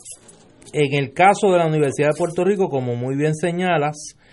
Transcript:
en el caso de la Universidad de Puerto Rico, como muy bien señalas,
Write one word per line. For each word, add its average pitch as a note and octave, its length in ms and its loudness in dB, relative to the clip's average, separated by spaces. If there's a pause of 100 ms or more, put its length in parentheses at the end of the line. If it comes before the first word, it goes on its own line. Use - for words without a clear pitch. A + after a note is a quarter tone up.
(720)
en C#3+ 200 0
el C#3+ 180 -2
caso G3 400 4
de F3 60 4
la E3+ 100 2
Universidad D3+ 460 2
de D3 40 -4
Puerto F3 280 -2
Rico, F#3+ 240 0
como B2 260 -4
muy C3 220 -4
bien D#3 180 0
señalas, E3+ 800 -2 (180)